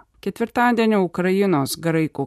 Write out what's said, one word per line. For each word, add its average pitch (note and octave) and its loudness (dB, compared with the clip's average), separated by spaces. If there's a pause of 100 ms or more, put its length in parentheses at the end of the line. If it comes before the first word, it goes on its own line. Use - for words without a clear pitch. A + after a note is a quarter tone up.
(200)
Ketvirtadienį A3+ 0
Ukrainos F#3 0
graikų D#3+ -2